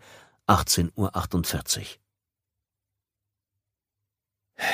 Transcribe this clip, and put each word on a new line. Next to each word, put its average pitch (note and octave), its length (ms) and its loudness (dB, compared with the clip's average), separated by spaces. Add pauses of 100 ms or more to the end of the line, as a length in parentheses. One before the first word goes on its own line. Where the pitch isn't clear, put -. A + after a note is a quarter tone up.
(460)
achtzehn F2+ 500 4
Uhr G2 180 -2
achtundvierzig. - 880 -4 (2750)